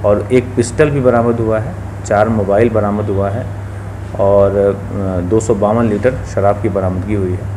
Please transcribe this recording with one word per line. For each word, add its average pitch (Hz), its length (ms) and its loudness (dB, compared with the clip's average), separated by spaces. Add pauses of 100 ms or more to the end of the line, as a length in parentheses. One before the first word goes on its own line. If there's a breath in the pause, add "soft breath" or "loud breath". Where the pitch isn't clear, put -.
और 104 280 2
एक 127 120 4
पिस्टल 147 460 0
भी 139 100 0
बरामद 120 360 2
हुआ 110 220 0
है, - 460 -8
चार 110 240 2
मोबाइल 107 400 2
बरामद 104 360 0
हुआ 98 260 0
है - 320 -6 (580)
और, 98 300 6
अ, 98 680 0
दो 101 200 2
सौ 110 140 0
बावन 107 340 2
लीटर 104 260 0 (200)
शराब 101 280 0
की 110 60 -2
बरामदगी 95 460 -2
हुई 95 180 -2
है। 98 240 -6